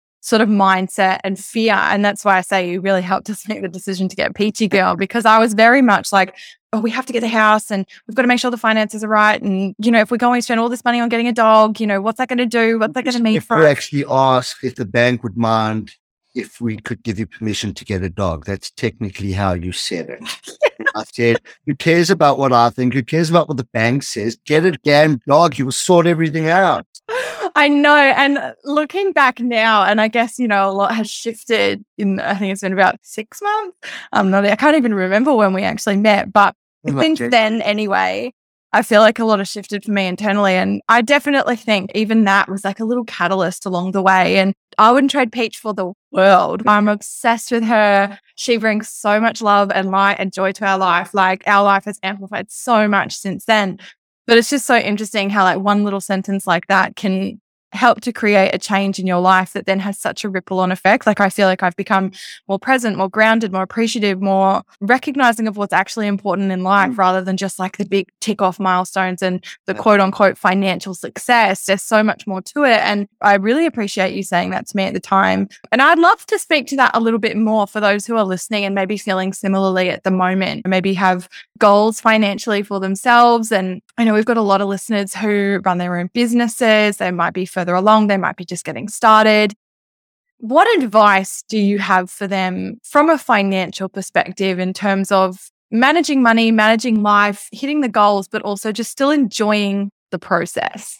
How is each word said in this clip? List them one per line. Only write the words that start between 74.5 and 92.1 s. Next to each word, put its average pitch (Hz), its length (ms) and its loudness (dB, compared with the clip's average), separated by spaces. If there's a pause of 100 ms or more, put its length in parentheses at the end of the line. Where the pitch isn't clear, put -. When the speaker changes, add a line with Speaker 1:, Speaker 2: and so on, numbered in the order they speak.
Speaker 1:
that 185 160 -8
to - 100 -8
me 196 60 0
at 190 120 -4
the 190 60 -4
time. 190 480 0 (220)
And 233 100 2
I'd 320 200 4
love 359 260 2
to 427 140 -2
speak 294 280 -2
to 277 80 -6
that 254 160 2
a - 80 2
little 226 200 0
bit 214 160 -2
more 214 320 0
for - 100 -8
those 208 260 0
who 233 120 -4
are 220 80 2
listening 196 400 -4
and 196 100 -4
maybe 196 220 -4
feeling 190 360 -4
similarly 190 580 0
at - 120 -6
the 190 80 -2
moment, 190 560 -2
maybe 190 280 0
have 185 340 0 (280)
goals 208 440 4
financially 208 640 0
for 202 160 -6
themselves. 233 720 2
And 185 280 -2 (160)
I 233 60 0
know 226 120 2
we've 214 100 2
got 233 140 0
a 226 40 2
lot 196 180 2
of 202 60 -2
listeners 196 480 -4
who 202 500 -2
run 180 140 0
their 180 200 -4
own 180 140 -6
businesses. 226 840 0
They 180 160 -4
might 170 220 -2
be 185 100 -4
further 175 300 -4
along. 214 320 4
They 202 100 0
might 175 200 -4
be 180 100 -14
just - 180 -12
getting 160 240 -10
started. 214 640 4 (840)
What 277 280 2 (160)
advice 202 640 2
do 220 120 -4
you 202 200 0
have 185 320 0